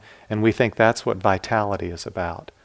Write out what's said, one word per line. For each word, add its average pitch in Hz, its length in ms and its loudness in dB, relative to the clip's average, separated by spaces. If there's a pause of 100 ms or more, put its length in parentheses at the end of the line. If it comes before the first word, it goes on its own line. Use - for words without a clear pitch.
(300)
and 107 120 0
we 110 100 6
think 113 240 0
that's 113 300 2
what 110 120 -2
vitality 98 720 0
is 87 160 -10
about. 90 460 -8 (140)